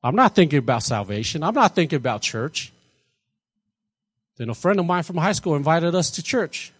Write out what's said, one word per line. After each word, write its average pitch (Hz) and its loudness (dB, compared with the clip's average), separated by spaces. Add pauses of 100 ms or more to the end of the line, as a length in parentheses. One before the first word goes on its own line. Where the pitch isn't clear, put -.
I'm 123 2
not 233 4
thinking 147 6
about 120 0
salvation. 107 -4
I'm 185 0
not 233 4
thinking 165 0
about 117 -2
church. - -6 (1700)
Then 117 -6
a 117 -6
friend 190 0
of 175 -2
mine 180 0
from 170 -8
high 180 0
school 160 -2
invited 165 0
us 180 0
to 170 -8
church. - -4